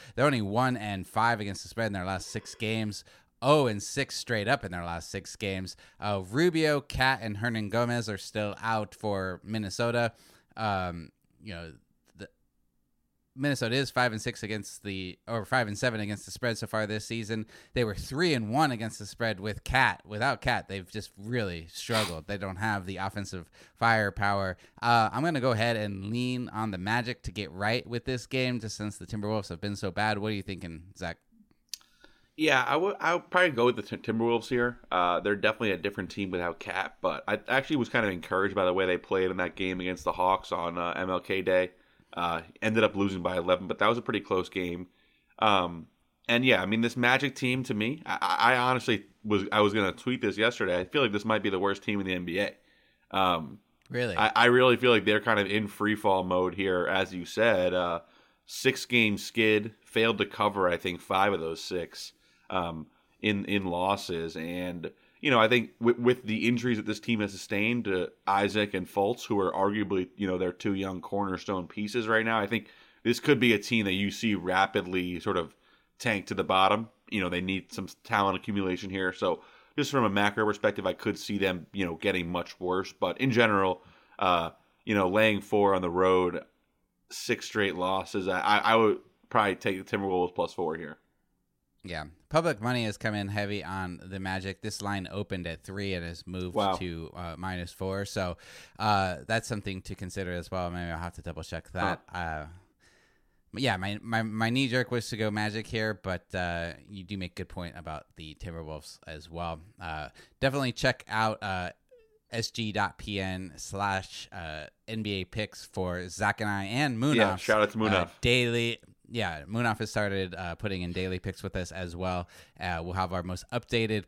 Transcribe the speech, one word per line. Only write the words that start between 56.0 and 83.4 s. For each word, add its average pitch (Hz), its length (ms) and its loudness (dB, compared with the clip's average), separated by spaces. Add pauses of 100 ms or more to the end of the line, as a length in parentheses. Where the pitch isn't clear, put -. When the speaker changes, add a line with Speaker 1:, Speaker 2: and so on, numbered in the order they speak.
Speaker 2:
mode 90 320 2
here, 92 340 0
as 92 240 0
you 87 100 -6
said. 98 500 4
Uh, 87 260 0 (480)
six - 380 0
game 110 320 2
skid, 110 640 2
failed 113 360 2
to 101 80 2
cover, 98 420 0
I 87 100 2
think, 87 240 -4
five 98 320 2
of 87 60 0
those 80 220 -4
six, - 520 -8 (360)
um, 85 380 -4 (340)
in, 104 240 0
in 98 200 0
losses. 87 720 0
And, 87 540 -6 (320)
you 151 80 0
know, 123 100 6
I 110 80 8
think 120 320 2
w-, 120 220 4
with 123 240 4
the 107 220 0
injuries 120 300 2
that 107 100 -6
this 107 120 -2
team 113 200 0
has 101 120 0
sustained 107 540 -2
to 92 260 0 (140)
Isaac 101 480 2
and 92 140 -2
Fultz, 101 380 0
who 101 140 0
are 92 120 4
arguably, 98 640 0
you 101 100 -2
know, 90 120 0
their 90 120 0
two 101 220 -2
young 95 260 -4
cornerstone 95 680 -4
pieces 107 400 -4
right 110 180 2
now, 113 140 0
I 101 80 0
think 107 220 -2 (340)
this 120 160 2
could 139 200 4
be 117 140 6
a 101 60 4
team 110 260 0
that 95 80 0
you 98 160 0
see 107 240 0
rapidly 90 880 0
sort 95 180 -2
of 82 180 -4 (440)
tank 104 280 0
to 101 60 -4
the 92 100 0
bottom. 98 460 4 (220)
You 104 100 0
know, 90 80 0
they 90 120 -2
need 92 300 -4
some 95 160 -8 (160)
talent 98 320 2
accumulation 95 540 -2
here. 92 240 -2
So 90 300 0 (340)
just 143 140 0
from 131 140 4
a 104 40 4
macro 104 360 2
perspective, 104 420 0
I 90 60 2
could 101 260 -2
see 101 180 -4
them, 92 360 0
you 95 120 -2
know, 82 100 -2
getting 90 340 0
much 87 300 -4
worse. 92 340 -2
But - 260 -2
in 131 120 2
general, 104 500 6 (380)